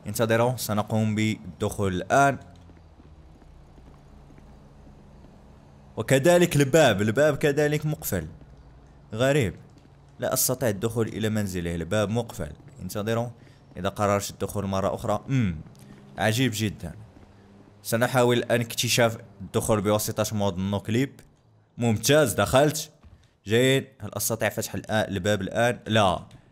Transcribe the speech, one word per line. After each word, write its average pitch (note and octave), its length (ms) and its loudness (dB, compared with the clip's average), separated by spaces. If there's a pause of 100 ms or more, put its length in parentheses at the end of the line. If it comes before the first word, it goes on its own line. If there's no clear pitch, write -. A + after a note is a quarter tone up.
انتظروا، A2+ 500 0
سنقوم G#2+ 580 -2
بالدخول G#2 800 -2
الآن. C3+ 440 2 (3500)
وكذلك E3+ 600 4
الباب، C3+ 460 4
الباب A2+ 340 2
كذلك D3+ 500 0
مقفل، G2 400 -4 (880)
غريب، B2+ 400 0 (640)
لا - 140 -4
أستطيع B2+ 360 0
الدخول A2 400 -2
إلى G#2+ 200 -4
منزله، F#2 460 -2
الباب F#2+ 360 -2
مقفل. A2 420 -6 (300)
انتظروا، A2 460 -4 (480)
إذا F2+ 120 -4
قررت G2+ 420 0
الدخول G2 360 -6
مرة G2 280 0
أخرى، G#2 340 -4
مم، A#2 280 0 (640)
عجيب A2 360 0
جدًا. F#2 400 -6 (880)
سنحاول B2 560 2
الآن A#2+ 220 0
اكتشاف A#2 580 0 (220)
الدخول G#2 400 0
بواسطة G#2 560 0
مود G2+ 220 -2
النو G2 220 -2
كليب. A#2+ 400 -2 (580)
ممتاز، A#2+ 540 4
دخلت. C3 580 2 (560)
جيد، B2+ 400 2 (140)
هل G#2 140 -12
أستطيع G#2+ 340 -2
فتح - 260 -6
الآن، G2+ 400 -2
الباب G2 280 0
الآن؟ A#2 440 0
لا، G2+ 400 2 (260)